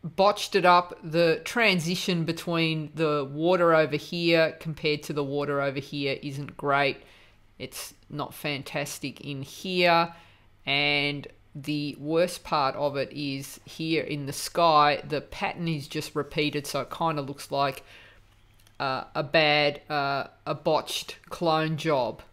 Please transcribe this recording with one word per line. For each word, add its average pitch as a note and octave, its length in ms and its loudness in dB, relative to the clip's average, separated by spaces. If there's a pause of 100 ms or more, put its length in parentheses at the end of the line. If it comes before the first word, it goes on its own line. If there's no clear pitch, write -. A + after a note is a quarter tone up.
botched G3 500 2
it F#3 120 4
up. F3 380 6
The E3 420 2
transition F3+ 800 0
between D#3+ 680 -2
the D3+ 380 0
water E3+ 420 4
over D#3 220 4
here E3 640 2
compared D3+ 440 -2
to D#3+ 100 -8
the D3 100 -2
water C#3+ 360 -2
over C#3 200 -2
here C#3 420 -4
isn't C#3 340 -10
great. C#3 420 2 (600)
It's - 380 -14 (120)
not D3 280 -8
fantastic C#3+ 880 -6
in C#3 200 -8
here. E3+ 720 2 (500)
And C#3+ 640 0 (280)
the D3 440 -6
worst E3 440 0
part C#3+ 320 0
of C#3 220 -2
it C3 160 -4
is C#3 520 -8
here D#3+ 380 -2
in C#3+ 240 -6
the C#3 60 -8
sky, D3+ 760 4
the C#3+ 140 -4
pattern - 460 -6
is D3+ 200 -4
just - 260 -8
repeated. D3 540 -2
So C#3 140 -4
it A#2+ 100 -8
kinda D#3+ 320 -2
looks - 260 -10
like, C#3 340 -2 (960)
uh, C3 260 -4 (100)
a D#3 80 -2
bad, D3 680 4
uh, C#3 380 -2 (180)
a D#3 80 -2
botched - 640 -2 (120)
clone D#3+ 480 0
job. C3+ 440 -2 (120)